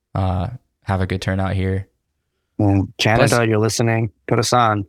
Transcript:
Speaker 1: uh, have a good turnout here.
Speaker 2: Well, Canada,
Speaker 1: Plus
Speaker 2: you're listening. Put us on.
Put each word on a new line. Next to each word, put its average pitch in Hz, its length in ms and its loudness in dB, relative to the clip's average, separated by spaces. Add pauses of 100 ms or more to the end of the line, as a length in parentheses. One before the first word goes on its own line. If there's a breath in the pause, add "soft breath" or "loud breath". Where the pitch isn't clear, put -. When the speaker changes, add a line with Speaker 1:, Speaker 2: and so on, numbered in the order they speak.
(140)
Speaker 1:
uh, 92 340 -2 (340)
have 95 180 -2
a 92 60 -2
good 92 160 -4
turnout 95 320 -2
here. 95 340 -2 (720)
Speaker 2:
Well, 101 300 2 (100)
Canada, 117 380 2
Speaker 1:
Plus 117 120 2
Speaker 2:
you're 107 100 2
listening. 113 520 0 (160)
Put 117 120 0
us 113 140 -2
on. 107 360 2